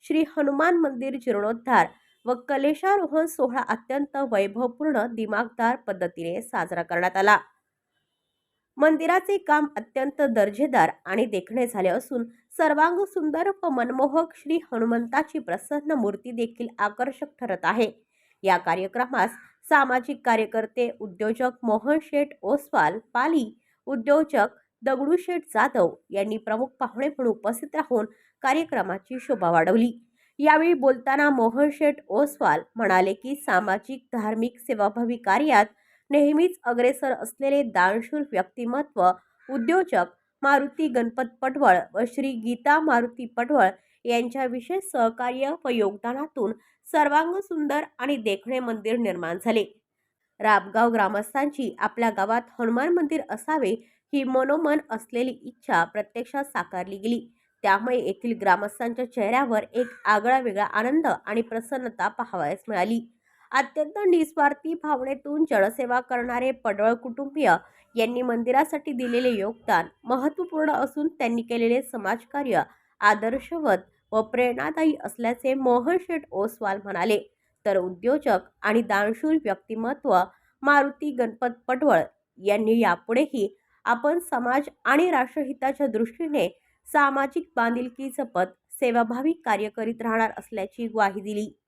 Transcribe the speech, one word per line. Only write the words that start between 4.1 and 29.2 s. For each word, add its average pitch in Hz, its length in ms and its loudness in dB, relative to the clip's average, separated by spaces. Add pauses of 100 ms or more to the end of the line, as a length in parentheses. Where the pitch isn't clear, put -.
वैभवपूर्ण, 240 840 0
दिमागदार 226 640 -2
पद्धतीने 180 680 -6
साजरा 175 400 -4
करण्यात 180 340 -2
आला. 202 220 6 (1400)
मंदिराचे 330 600 2
काम 302 300 2 (100)
अत्यंत 269 460 -4
दर्जेदार 226 680 2 (140)
आणि 208 200 0
देखणे 226 420 -4
झाले 190 220 -2
असून 240 360 -4 (320)
सर्वांग 330 480 2
सुंदर 330 460 -2 (120)
व 349 60 -2
मनमोहक 262 680 0
श्री 320 220 -4 (140)
हनुमंताची 233 640 -2
प्रसन्न 294 540 -4
मूर्ती 208 380 -2
देखील 233 380 -6 (100)
आकर्षक 247 480 -4 (140)
ठरत 196 240 -6
आहे. 214 480 -2 (320)
या 185 120 4
कार्यक्रमास 190 760 -2 (380)
सामाजिक 262 560 2
कार्यकर्ते, 220 760 -2
उद्योजक 214 500 -4 (120)
मोहन 226 400 2
शेठ 285 260 -2 (140)
ओसवाल, 202 560 0 (140)
पाली 262 480 -2 (260)
उद्योजक 277 600 2 (360)
दगडूशेठ 302 580 -2 (140)
जाधव 220 400 2 (160)
यांनी 202 260 -4
प्रमुख 220 300 -4
पाहुणे 254 420 -6
म्हणून 262 240 -2
उपस्थित 233 420 -6
राहून 247 300 0 (380)
कार्यक्रमाची 254 800 -2